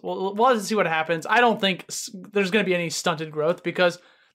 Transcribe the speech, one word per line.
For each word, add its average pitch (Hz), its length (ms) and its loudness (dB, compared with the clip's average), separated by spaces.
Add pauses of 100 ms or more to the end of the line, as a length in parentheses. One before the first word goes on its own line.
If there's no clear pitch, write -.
we'll, 185 320 -4
we'll 226 140 4
have 240 80 4
to 196 60 -4
see 214 120 -2
what 190 100 4
happens. 160 420 -2
I 220 120 4
don't 226 200 4
think 190 280 -2
s-, - 260 -10
there's 185 380 -2
gonna 214 120 2
be 180 120 2
any 170 140 -2
stunted 156 420 -4
growth 156 320 0
because 175 340 0 (360)